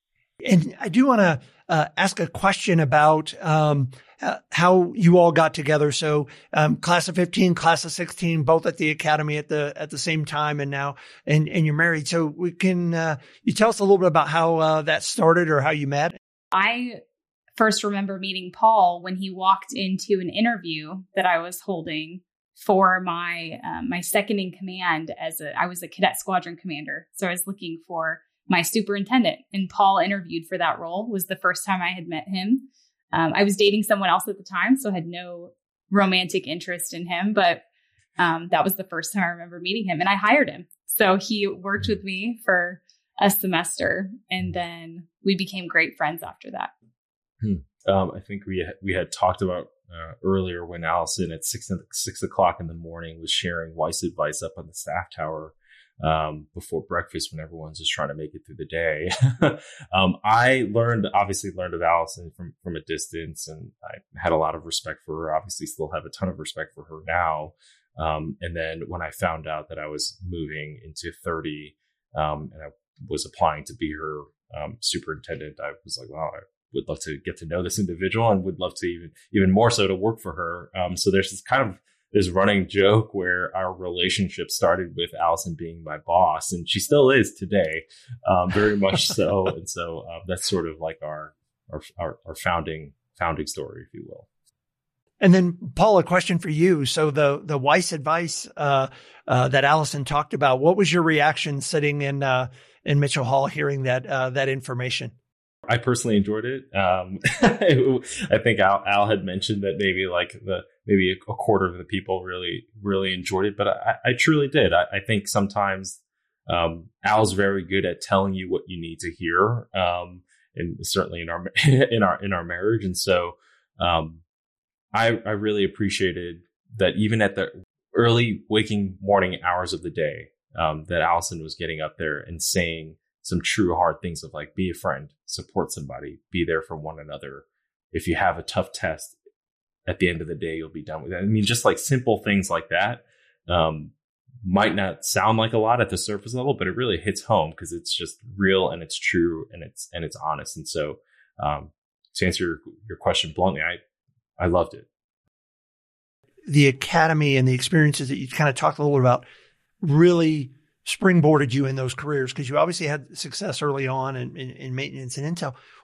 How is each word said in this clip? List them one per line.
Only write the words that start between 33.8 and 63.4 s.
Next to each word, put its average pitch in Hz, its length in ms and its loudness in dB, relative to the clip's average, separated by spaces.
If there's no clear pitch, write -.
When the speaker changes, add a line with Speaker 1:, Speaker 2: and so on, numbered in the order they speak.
Speaker 2:
someone 196 240 2
else 175 180 2
at 196 120 -6
the - 60 -20
time, 190 320 2
so 262 140 -4
I 190 40 -2
had 170 120 -4
no 175 440 -12
romantic 185 560 2
interest 175 440 -8
in 170 140 -10
him, 180 260 -2
but, 175 300 2
um, 170 320 0
that 160 140 4
was 190 100 0
the 190 100 -10
first 165 280 -8
time 202 100 0
I 170 60 0
remember 170 320 -12
meeting 196 240 -4
him, 165 160 -2
and 190 80 2
I 202 80 2
hired 226 320 4
him. 156 180 -14
So 196 300 4
he 202 300 -2
worked 196 400 -6
with 202 160 -2
me 196 420 -8
for 180 380 0
a 202 100 6
semester, 185 800 -2
and 185 220 -4
then 170 540 -8
we 196 120 2
became 185 320 -8
great 165 280 0
friends 151 280 -4
after - 260 -16
that. - 200 -8
Speaker 3:
Hmm. 95 520 -4
Um, 95 240 2
I 90 40 -12
think 101 260 -14
we 92 200 -4
ha-, - 160 -12
we 92 120 -2
had 90 180 -4
talked 92 300 0
about, 90 260 -4
uh, 82 220 -14
earlier 92 420 0
when 85 160 -12
Allison 82 480 -2
at 80 140 -10
six, - 260 -10
six - 280 -8
o'clock 92 380 0
in 87 80 -10
the 82 80 -12
morning 82 460 -14
was 82 100 -8
sharing 85 460 -4
Weiss 82 260 -2
advice 78 400 -4
up 82 140 -10
on 85 100 -14
the 80 80 -20
staff 85 400 -8
tower, 78 400 -10
um, 76 520 -2
before 82 340 -8
breakfast 87 420 -6
when 78 140 -14
everyone's 80 340 -16
just 80 120 -4
trying 73 180 -4
to 71 60 -10
make 76 180 -10
it 76 140 -18
through 71 100 -18
the 76 80 -12
day. 82 460 -2
<laughs> - 180 2
Um, 92 320 4
I 120 480 4
learned, 117 400 2
obviously 98 420 0
learned 90 200 -6
of 85 80 -6
Allison 85 520 0
from, 85 280 -14
from 85 140 -8
a 78 40 -8
distance, 82 680 -10